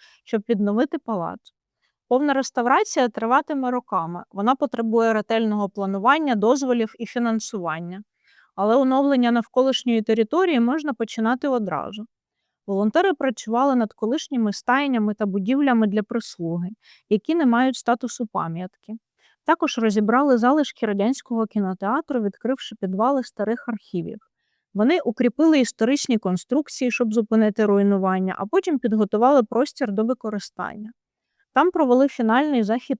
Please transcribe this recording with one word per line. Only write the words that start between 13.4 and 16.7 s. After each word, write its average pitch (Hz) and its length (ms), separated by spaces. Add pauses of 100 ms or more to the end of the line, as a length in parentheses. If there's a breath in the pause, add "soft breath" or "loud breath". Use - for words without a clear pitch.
над 226 180
колишніми 220 600
стайнями 240 640
та 214 120
будівлями 226 600
для 208 160
прислуги, 175 640 (400 soft breath)